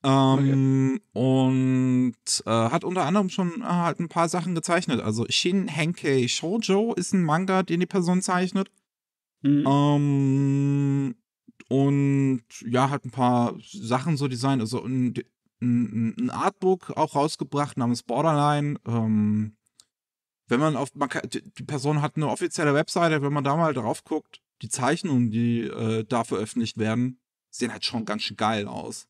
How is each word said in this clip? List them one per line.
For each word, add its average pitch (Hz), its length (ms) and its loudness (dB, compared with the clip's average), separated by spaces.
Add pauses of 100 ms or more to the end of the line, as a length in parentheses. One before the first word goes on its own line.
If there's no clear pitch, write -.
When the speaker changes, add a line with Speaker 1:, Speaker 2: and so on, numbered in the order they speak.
Speaker 1:
Ähm, 135 920 4 (140)
Speaker 2:
Okay. - 40 -4
Speaker 1:
und, 131 1300 2
äh, 101 60 -4
hat 117 340 0
unter 180 220 -2
anderem 185 240 2
schon, 175 320 -4
äh, - 20 -12
halt 170 360 0
ein 170 100 -4
paar 170 180 0
Sachen 180 260 -2
gezeichnet. 165 460 0
Also 113 300 -2
Shin 185 360 0
Henkei 147 640 0
Shoujo 208 640 0
ist - 220 -4
ein 190 100 4
Manga, 185 380 0
den 175 180 0
die 180 60 0
Person 180 340 0
zeichnet. 185 500 -2 (680)
Speaker 2:
Mhm. 143 260 2
Speaker 1:
Ähm, 139 1500 2 (540)
und 139 760 2 (240)
ja, 127 240 0
hat 139 160 -6
ein 123 60 -10
paar 123 440 2 (160)
Sachen 127 460 -2
so 139 100 -2
designt, 127 320 0
also 113 240 -4
ein, 127 300 -2 (480)
ein, 117 560 0
ein 247 120 -2
Artbook 185 600 -2
auch 151 240 -2
rausgebracht 143 640 -2
namens 120 240 0
Borderline. 147 840 0
Ähm, 107 680 0 (920)
wenn 120 120 2
man 156 160 2
auf, 135 180 -4
man 143 140 -4
kann, - 220 -6
die, - 100 -6 (100)
die - 120 -16
Person 143 400 -2
hat 151 140 -4
eine 151 120 0
offizielle 165 460 0
Webseite, 160 480 2
wenn 143 100 0
man 147 120 0
da 139 120 2
mal 165 160 2
drauf 120 320 -4
guckt, - 380 -6 (180)
die 107 80 -12
Zeichnungen, 131 600 0
die, 117 320 0
äh, 110 440 -4
da 117 180 0
veröffentlicht 110 520 -4
werden, 113 440 -2 (280)
sehen 120 240 -6
halt - 140 -8
schon 113 180 -4
ganz 107 180 -6
schön - 140 -8
geil 107 320 -2
aus. - 420 -12